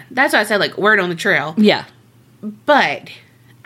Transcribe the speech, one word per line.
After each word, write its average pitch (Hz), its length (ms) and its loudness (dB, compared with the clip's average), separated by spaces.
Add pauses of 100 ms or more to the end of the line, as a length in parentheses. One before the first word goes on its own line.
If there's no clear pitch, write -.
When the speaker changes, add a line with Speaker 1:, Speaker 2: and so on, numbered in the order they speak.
(100)
Speaker 1:
that's 294 240 0
why 240 60 2
I 208 40 0
said, 208 160 0
like, 147 180 -4
word 202 220 2
on 180 80 -2
the 175 80 -6
trail. 160 420 -2
Speaker 2:
Yeah. 196 260 2 (580)
Speaker 1:
But 208 680 -2 (580)